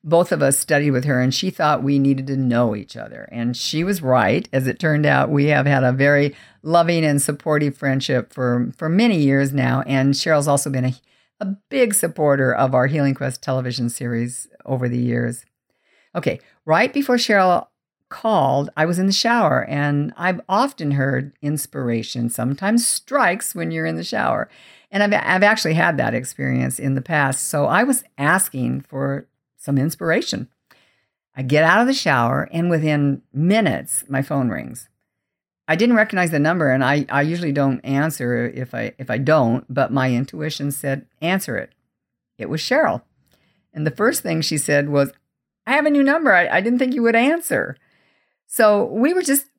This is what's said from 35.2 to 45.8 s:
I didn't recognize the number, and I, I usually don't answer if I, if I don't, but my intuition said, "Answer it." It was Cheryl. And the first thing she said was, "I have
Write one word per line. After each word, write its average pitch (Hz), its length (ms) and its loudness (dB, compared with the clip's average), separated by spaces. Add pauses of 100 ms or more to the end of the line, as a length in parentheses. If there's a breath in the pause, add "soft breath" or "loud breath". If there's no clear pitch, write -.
I 160 80 2
didn't 233 180 4
recognize 196 360 0
the 160 60 0
number, 156 320 2
and 131 140 2
I, 143 240 2
I 143 140 0
usually 160 320 -2
don't 139 260 0
answer 123 760 -2
if 123 220 -10
I, 113 220 -8
if 131 120 -12
I 117 100 -2
don't, 135 440 2 (100)
but 135 160 0
my 131 220 0
intuition 143 580 -4
said, 139 360 -6 (160)
"Answer 170 340 -4
it." - 180 -8 (640)
It - 120 -10
was 156 100 -4
Cheryl. - 440 0 (680)
And 156 140 -4
the 151 40 0
first 220 300 0
thing 165 200 -2
she 156 160 -4
said 143 320 0
was, 139 240 0 (520)
"I 226 60 -4
have 294 140 2